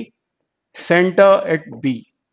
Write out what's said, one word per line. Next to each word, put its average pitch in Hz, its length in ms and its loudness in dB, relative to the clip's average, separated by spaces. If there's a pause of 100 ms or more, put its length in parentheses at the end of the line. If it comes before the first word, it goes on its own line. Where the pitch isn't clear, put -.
(760)
center 185 520 2 (240)
at 156 140 -6 (180)
B। 135 80 -2 (400)